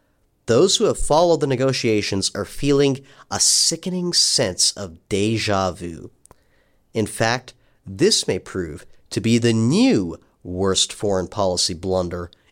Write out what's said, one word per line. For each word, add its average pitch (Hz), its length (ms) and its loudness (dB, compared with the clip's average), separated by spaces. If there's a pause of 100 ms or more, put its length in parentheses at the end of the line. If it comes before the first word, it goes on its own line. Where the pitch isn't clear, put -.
(460)
Those 156 320 4
who 220 80 2
have 131 120 2
followed 160 440 4
the 151 40 0
negotiations 120 880 0
are 101 100 -6
feeling 139 640 0 (240)
a 202 100 -4
sickening 175 720 0
sense - 580 0
of 85 260 -12 (100)
deja 104 640 0
vu. 87 400 -10 (800)
In 110 140 0
fact, 120 480 -2 (320)
this 131 420 0
may 98 120 -2
prove 85 440 -8 (280)
to 107 100 -4
be 117 160 4
the 117 160 2
new 120 640 2 (240)
worst 92 500 -2
foreign 95 360 -2
policy 92 480 -2
blunder 87 560 -4 (200)